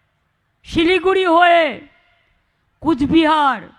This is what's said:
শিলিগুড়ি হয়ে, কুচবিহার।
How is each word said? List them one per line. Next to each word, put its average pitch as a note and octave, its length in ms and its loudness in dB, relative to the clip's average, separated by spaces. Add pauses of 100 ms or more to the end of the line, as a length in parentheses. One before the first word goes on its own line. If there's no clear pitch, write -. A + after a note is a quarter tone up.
(640)
শিলিগুড়ি F#4 600 -2
হয়ে, E4+ 560 2 (1000)
কুচবিহার। C#4+ 800 0 (180)